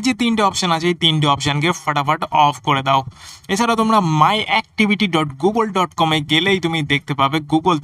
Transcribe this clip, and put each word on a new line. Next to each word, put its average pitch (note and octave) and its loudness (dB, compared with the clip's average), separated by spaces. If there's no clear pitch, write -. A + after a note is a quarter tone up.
যে C4 2
তিনটে A3+ 0
অপশন F3+ -2
আছে, E3 -4
এই E3+ -2
তিনটে D#3 2
অপশনকে D3 0
ফটাফট D3 -2
অফ C#3+ 2
করে C#3 0
দাও। C3+ 2
এছাড়া A#3 0
তোমরা A3 2
my F#3 4
activity G#3 0
dot D#3 0
google A3 0
dot F3 0
com-এ D#3 0
গেলেই F#3 2
তুমি E3 -2
দেখতে C#3+ -4
পাবে C#3 0
Google D#3+ 0